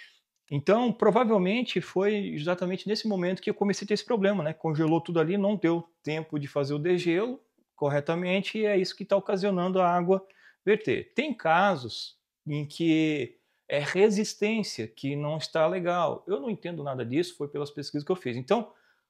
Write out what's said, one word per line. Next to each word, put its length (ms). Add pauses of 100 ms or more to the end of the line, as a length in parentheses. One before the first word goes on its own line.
(500)
Então, 420
provavelmente 880
foi 340
exatamente 720
nesse 220
momento 340
que 80
eu 40
comecei 300
a 40
ter 60
esse 100
problema, 400
né? 80
Congelou 480
tudo 180
ali, 180
não 200
deu 320 (140)
tempo 360
de 80
fazer 280
o 40
degelo 600 (340)
corretamente 840
e 60
é 140
isso 180
que 80
tá 120
ocasionando 640
a 80
água 360 (400)
verter. 500
Tem 200
casos 840 (300)
em 180
que 720 (320)
é 120
resistência 1080
que 300
não 200
está 300
legal. 600
Eu 140
não 80
entendo 340
nada 220
disso, 320
foi 120
pelas 220
pesquisas 360
que 60
eu 40
fiz. 200
Então, 360 (380)